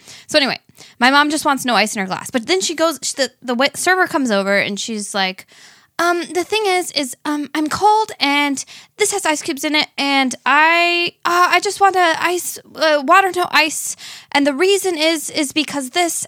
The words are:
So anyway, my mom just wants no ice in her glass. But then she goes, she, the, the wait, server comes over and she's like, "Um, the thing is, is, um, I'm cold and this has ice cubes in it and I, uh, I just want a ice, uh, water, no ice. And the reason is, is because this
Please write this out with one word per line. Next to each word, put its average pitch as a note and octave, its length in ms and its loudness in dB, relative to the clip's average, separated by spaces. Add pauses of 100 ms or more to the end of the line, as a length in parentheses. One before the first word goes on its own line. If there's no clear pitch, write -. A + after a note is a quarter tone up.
(280)
So - 100 0
anyway, C4 220 -2 (400)
my A#3+ 120 4
mom D4 200 4
just D4+ 120 -2
wants C4+ 220 0
no B3 100 2
ice G#3 200 2
in A3 40 -6
her F#3 80 -2
glass. - 240 -8
But A3+ 160 -4
then F#4 140 2
she F4 140 -4
goes, D#4+ 260 -2
she, - 140 -8
the, C4 160 -2 (100)
the B3 140 -4
wait, C4+ 200 0
server F#4 320 2
comes C4+ 240 0
over G3 260 2
and G3 220 -2
she's G#3+ 340 -8
like, F#3+ 340 -4 (500)
"Um, F4 240 0
the E4 240 -4
thing G#4+ 200 -2
is, F4+ 260 0
is, C#4+ 340 -4
um, D4 280 -4
I'm D#4 140 -2
cold G#4+ 520 2
and C#4+ 440 0 (320)
this G#4 160 0
has G4+ 140 -4
ice D#4 160 -2
cubes D4 240 -6
in D4+ 100 -2
it D4+ 220 0
and C4+ 360 0 (120)
I, E4+ 680 2 (100)
uh, F4 260 4
I F4+ 80 4
just F#4+ 220 -2
want F#4+ 160 4
a E4+ 200 4
ice, F4 400 -4 (180)
uh, D4 300 2
water, F#4 300 4
no F4+ 160 0
ice. - 460 0 (340)
And C#4+ 160 2
the C#4+ 60 0
reason F#4 440 0
is, D#4 320 0
is C#4 220 -4
because C#4+ 380 -4
this E4+ 380 -2